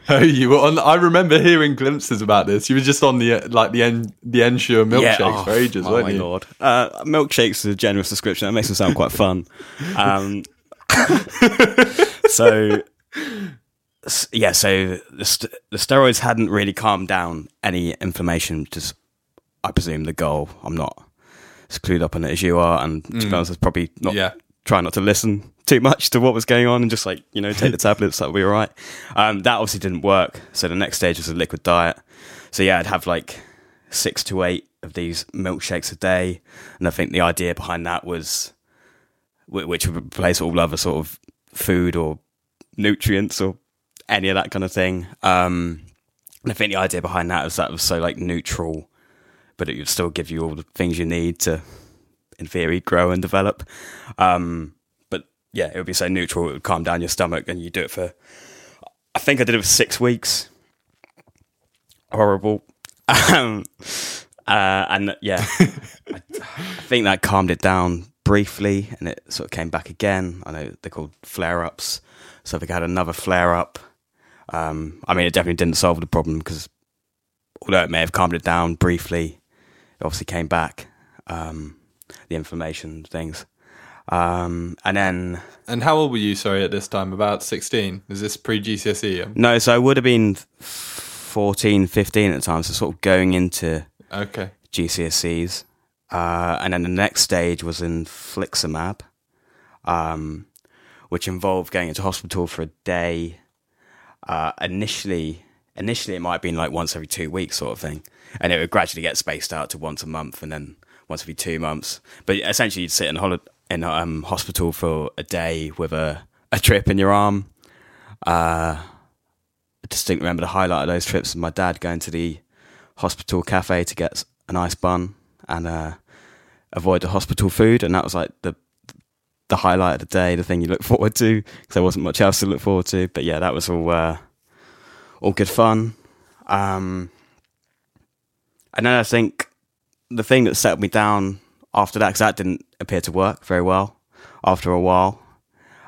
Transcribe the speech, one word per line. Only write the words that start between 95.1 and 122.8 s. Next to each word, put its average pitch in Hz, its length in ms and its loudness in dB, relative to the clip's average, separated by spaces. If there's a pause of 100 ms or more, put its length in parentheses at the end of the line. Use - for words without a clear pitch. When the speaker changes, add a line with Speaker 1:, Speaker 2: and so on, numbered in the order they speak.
Speaker 2:
Es. 85 400 -4 (460)
Uh, 87 520 -2
and 92 120 -2
then 87 80 0
the 87 80 -2
next 95 320 0
stage 85 420 0
was 82 180 -6
infliximab, 82 1200 -6 (840)
um, 80 640 -4 (640)
which - 180 -6
involved 92 440 -2
going 90 180 -2
into 95 120 -8
hospital 92 460 -4
for - 160 -8
a 80 60 -8 (140)
day. 85 560 -4 (880)
Uh, 80 240 -4 (100)
initially, 90 840 -6 (300)
initially 107 400 -6
it 90 40 -8
might 87 140 -4
have 82 80 -6
been, 85 140 -4
like, 80 160 -4
once 82 240 -4
every 80 120 -12
two 82 220 -6
weeks 87 280 -6
sort 60 160 -6
of - 60 -12
thing, 76 220 -10 (400)
and 87 100 0
it 85 80 4
would 85 120 -4
gradually 82 320 0
get 80 140 -4
spaced - 360 -6
out 76 160 -8
to - 80 -12
once 76 240 -10
a 78 60 -14
month 78 340 -10
and 78 100 -12
then 76 240 -12 (320)
once 80 140 -10
every 80 140 -14
two 82 240 -6
months. 78 420 -6 (240)
But 98 120 0
essentially, 95 440 -2
you'd 87 100 -6
sit 87 160 -2
in 76 100 -4
holi-, 90 220 -2 (300)
in, 82 140 -4
um, 80 400 -4
hospital 87 480 -2
for 78 460 -4
a - 60 -8
day 82 540 -6
with 80 160 -6
a, 78 300 -4 (280)
a - 80 0
trip 101 300 4
in 98 80 4
your 98 140 6
arm. 101 340 2 (800)
Uh, 82 560 0
I - 1080 -20
distinctly - 360 -2
remember 85 160 -2
the 90 60 -2
highlight 90 420 0
of 87 40 0
those 87 120 -2
trips - 240 -2
was - 60 -8
my 85 160 -4
dad 87 280 -2
going 85 200 -6
to 82 120 -10
the 82 280 -6 (580)